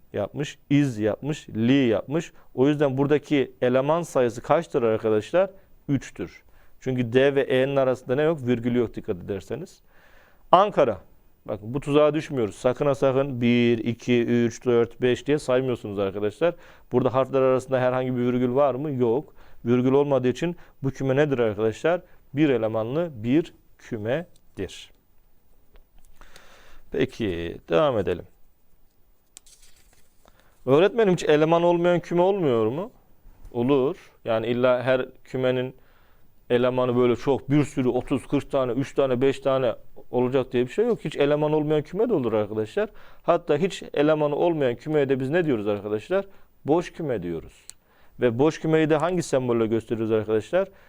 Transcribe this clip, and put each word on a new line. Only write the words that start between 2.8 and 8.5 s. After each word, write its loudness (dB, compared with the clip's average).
buradaki 0
eleman 2
sayısı -2
kaçtır 0
arkadaşlar? 2
Üçtür. -6
Çünkü -4
D 6
ve 4
E'nin 0
arasında 0
ne 0
yok? -2
Virgül 0